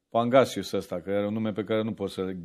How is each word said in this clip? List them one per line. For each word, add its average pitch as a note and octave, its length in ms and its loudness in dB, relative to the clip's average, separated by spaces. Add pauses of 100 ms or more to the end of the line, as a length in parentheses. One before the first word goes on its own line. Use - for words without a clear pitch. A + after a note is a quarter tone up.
Pangasius A#2 600 4
ăsta, F#2 300 -4
că F#2 80 -8
are G2+ 160 0
un G#2 80 -2
nume A2 180 -2
pe G2+ 120 -4
care A2 200 0
nu A2 100 -2
pot G2 160 -4
să-l, F#2+ 360 -4